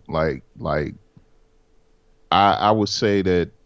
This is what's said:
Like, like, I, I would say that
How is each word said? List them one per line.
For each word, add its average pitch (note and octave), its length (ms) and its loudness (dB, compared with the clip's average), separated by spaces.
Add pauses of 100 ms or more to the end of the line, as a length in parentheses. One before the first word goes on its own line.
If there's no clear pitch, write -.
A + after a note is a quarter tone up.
Like, D#2 340 -4 (140)
like, D2 380 -6 (1400)
I, G2 200 4
I G#2 180 2
would G#2+ 180 0
say G2+ 340 0
that F2+ 280 0 (160)